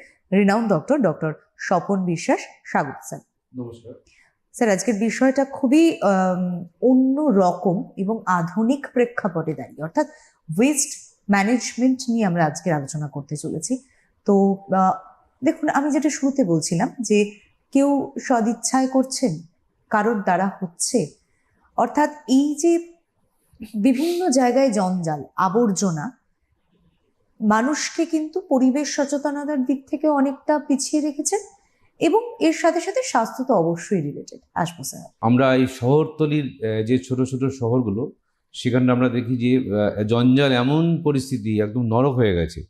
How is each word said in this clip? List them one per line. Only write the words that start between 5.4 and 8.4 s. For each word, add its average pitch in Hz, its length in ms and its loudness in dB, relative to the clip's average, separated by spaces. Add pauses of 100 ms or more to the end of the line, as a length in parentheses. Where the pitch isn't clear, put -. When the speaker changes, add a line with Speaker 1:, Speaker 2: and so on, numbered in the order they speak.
Speaker 1:
খুবই, 294 580 2
আম, 185 600 0 (180)
অন্য 262 380 4
রকম 196 760 2
এবং 214 300 -4
আধুনিক 208 640 0